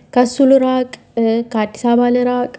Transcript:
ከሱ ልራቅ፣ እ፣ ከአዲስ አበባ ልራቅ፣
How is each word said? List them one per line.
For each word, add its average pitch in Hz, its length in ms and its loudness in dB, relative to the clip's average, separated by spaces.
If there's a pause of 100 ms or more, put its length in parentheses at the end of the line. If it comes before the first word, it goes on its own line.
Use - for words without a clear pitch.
(120)
ከሱ 247 240 0 (100)
ልራቅ፣ 254 420 2 (280)
እ፣ 226 80 -2 (220)
ከአዲስ 214 380 -6
አበባ 240 280 2
ልራቅ፣ 247 460 -2